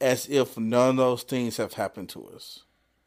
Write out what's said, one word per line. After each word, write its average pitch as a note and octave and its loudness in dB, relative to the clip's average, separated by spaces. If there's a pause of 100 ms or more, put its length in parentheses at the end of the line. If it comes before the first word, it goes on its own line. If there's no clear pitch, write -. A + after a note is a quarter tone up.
as B2+ 2
if C3+ 0
none A#2+ 4
of C3 2
those B2+ 2
things A#2+ -4
have G#2+ -4
happened G2 -6
to - -16
us. - -20 (460)